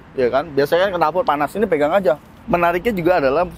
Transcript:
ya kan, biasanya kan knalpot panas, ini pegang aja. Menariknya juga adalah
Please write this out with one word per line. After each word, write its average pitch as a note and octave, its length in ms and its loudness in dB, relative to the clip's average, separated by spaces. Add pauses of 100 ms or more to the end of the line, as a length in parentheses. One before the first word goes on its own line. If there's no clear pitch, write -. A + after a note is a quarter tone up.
(140)
ya B2 160 0
kan, C3 160 0
biasanya E3+ 480 0
kan F3 80 -2
knalpot D#3 240 0
panas, D3 320 -2
ini G#3+ 80 -2
pegang D3+ 240 0
aja. F3+ 320 0 (240)
Menariknya F3 480 0
juga F3+ 240 2
adalah D3+ 400 0